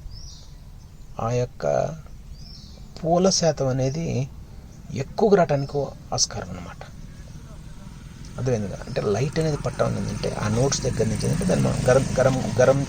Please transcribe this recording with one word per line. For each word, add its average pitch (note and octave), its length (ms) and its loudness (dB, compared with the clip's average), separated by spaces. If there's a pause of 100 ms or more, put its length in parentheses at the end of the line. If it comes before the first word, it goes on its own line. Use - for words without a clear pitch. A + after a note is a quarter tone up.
(1200)
ఆ A2+ 100 -2
యొక్క B2 680 0 (1080)
పూల F3 260 6
శాతం D3+ 380 2
అనేది C3+ 600 0 (640)
ఎక్కువగా G3 420 4
రావడానికి C#3+ 500 2 (260)
ఆస్కారం G#2+ 360 -2
అన్నమాట. F2 280 -10 (1600)
అర్థమైంది A#2 300 0
కదా? - 180 -8
అంటే - 160 -2
లైట్ B2 360 0
అనేది D#3+ 180 2
పట్టడం A#2+ 420 0
ఏంటంటే G#2 320 -2
ఆ - 180 -2
నోట్స్ B2 320 4
దగ్గర A2+ 260 2
నుంచి A2 220 0
ఏంటంటే C#3 160 2
దాన్ని C#3 240 4
మనం A#2+ 200 2
గరం, B2+ 180 8 (140)
గరం, B2+ 400 4
గరం C3+ 280 8